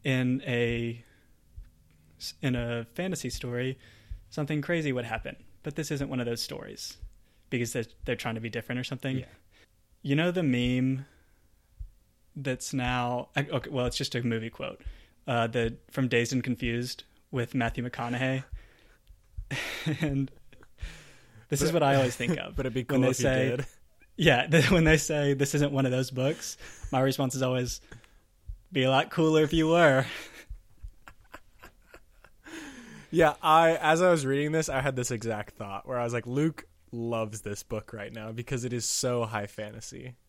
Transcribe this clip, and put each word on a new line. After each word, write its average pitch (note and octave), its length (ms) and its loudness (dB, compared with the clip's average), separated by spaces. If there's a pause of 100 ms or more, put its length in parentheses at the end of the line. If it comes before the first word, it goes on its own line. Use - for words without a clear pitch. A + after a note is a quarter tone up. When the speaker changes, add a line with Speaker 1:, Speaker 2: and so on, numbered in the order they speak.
Speaker 1:
in B2+ 440 2
a, A#2 580 0 (1400)
in B2+ 160 0
a A#2 380 -4
fantasy F3 340 -6
story, B2 500 -6 (520)
something D3 320 -4
crazy D#3+ 300 -2
would B2 120 -2
happen, - 320 -8 (260)
but D3+ 140 -8
this D#3 140 -6
isn't C#3 180 -2
one B2+ 120 -4
of A#2+ 60 -2
those A#2 140 -4
stories - 560 -10 (540)
because A#2+ 220 -2
they're, A#2 120 -4 (200)
they're B2 120 -2
trying A#2 200 -6
to A2+ 40 -6
be A2+ 80 -8
different A#2+ 320 -6
or B2+ 40 -6
something. C3 340 -6
Speaker 2:
Yeah. B2+ 60 -6 (760)
Speaker 1:
You C#3 140 2
know E3+ 140 2
the F3+ 140 0
meme B2+ 600 2 (1300)
that's C3 360 -6
now, B2 600 0
I, C#3+ 160 0
okay, C3+ 200 -2
well, B2+ 160 0
it's B2 100 -2
just - 180 -4
a A#2+ 80 0
movie A2+ 260 -2
quote, - 320 -10 (460)
uh, A#2 220 2
the, A#2 280 0 (140)
from C3 160 0
Dazed A#2+ 260 2
and B2+ 120 0
Confused A#2+ 580 -4 (300)
with B2 220 -2
Matthew A#2+ 300 0
McConaughey. B2+ 640 -2
<laughs> - 60 -10 (1500)
And C#3 300 0 (1160)
this C#3+ 120 -2
is D#3 120 2
Speaker 2:
But E3 100 2
Speaker 1:
what - 0 -
I C#3 140 6
always B2+ 180 4
think B2 240 -2
of - 160 -8
Speaker 2:
<laughs> - 20 -4
but C3 100 -2
it'd A#2 80 -4
be B2+ 100 0
Speaker 1:
when C3 160 2
Speaker 2:
cool - 0 -
Speaker 1:
they C3 80 6
Speaker 2:
if B2+ 100 0
you - 60 0
Speaker 1:
say, C3 320 2
Speaker 2:
did. C3 100 -6 (500)
Speaker 1:
yeah, D3 300 6
<laughs> - 20 -8
the, D#3 160 8
when E3 200 6
they D#3+ 120 8
say, D3 380 2
"This C#3 220 0
isn't C#3+ 160 2
one C3+ 140 2
of B2+ 40 2
those B2+ 220 0
books," C3+ 440 -2 (360)
my C3+ 80 2
response C3 340 2
is C3 80 -2
always, B2+ 380 -2 (880)
"Be C3+ 140 2
a C3 60 4
lot C#3 200 4
cooler D#3 320 4
if D3 100 2
you D#3+ 160 4
were." D3+ 420 6
<laughs> - 40 -10 (3000)
Speaker 2:
Yeah, D#3+ 320 6
I, E3 340 8
as D#3+ 260 2
I F#3 80 6
was D#3+ 140 4
reading C#3+ 280 0
this, D#3+ 160 0
I C3+ 120 -2
had C3+ 140 -2
this B2 160 -2
exact A2 460 -6
thought G2+ 300 -10
where B2+ 120 -4
I A#2+ 60 -2
was A#2 80 -4
like, A#2 140 -4
"Luke C#3+ 400 -2 (260)
loves A2+ 480 -4
this G#2 240 -8
book - 280 -8
right G#2+ 200 -12
now A2 180 -12
because A#2 340 -6
it A#2+ 80 -4
is A#2+ 120 -4
so B2 400 0
high G#2+ 240 -6
fantasy." A#2 680 -14 (140)